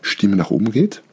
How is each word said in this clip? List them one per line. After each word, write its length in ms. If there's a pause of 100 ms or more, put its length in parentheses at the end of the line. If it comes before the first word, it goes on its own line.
Stimme 340
nach 140
oben 200
geht 320 (100)